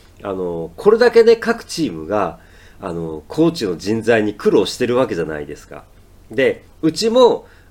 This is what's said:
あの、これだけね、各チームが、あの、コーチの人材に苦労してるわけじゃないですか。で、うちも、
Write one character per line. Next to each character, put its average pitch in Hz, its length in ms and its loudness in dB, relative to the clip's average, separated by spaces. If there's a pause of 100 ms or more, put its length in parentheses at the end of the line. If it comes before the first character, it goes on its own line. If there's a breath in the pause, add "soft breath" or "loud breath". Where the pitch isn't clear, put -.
(220 soft breath)
あ 101 120 -6
の、 85 440 -6
こ 202 140 2
れ 220 80 4
だ 240 100 4
け 233 140 6
ね、 226 120 6
各 226 280 -4
チ - 220 -6
ー 180 60 -4
ム 80 140 -10
が、 92 320 -4 (420 soft breath)
あ 92 140 -8
の、 82 340 -8
コ 160 200 2
ー 160 40 0
チ 165 140 -4
の 87 120 -4
人 104 260 -2
材 110 200 2
に 104 120 -2
苦 214 160 0
労 107 160 4
し - 100 -8
て 123 80 -2
る 120 100 0
わ 127 120 2
け 104 80 -6
じ 82 60 -2
ゃ 80 40 -4
な 78 140 -8
い 73 80 -12
で 73 80 -12
す - 120 -20
か。 73 160 -18 (460)
で、 117 340 0 (200)
う 160 80 2
ち 196 180 -2
も、 226 380 4 (240 soft breath)